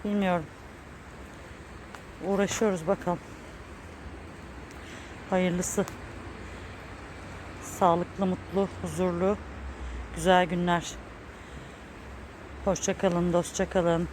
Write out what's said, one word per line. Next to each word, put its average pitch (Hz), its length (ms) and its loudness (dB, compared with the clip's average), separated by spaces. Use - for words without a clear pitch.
Bilmiyorum. 190 420 4
Uğraşıyoruz 196 640 4
bakalım. 180 320 2
Hayırlısı. 185 560 4
Sağlıklı, 175 640 4
mutlu, 185 420 2
huzurlu, 180 560 2
güzel 180 300 8
günler. 175 460 2
Hoşça 190 320 2
kalın, 175 360 4
dostça 175 360 2
kalın. 170 440 4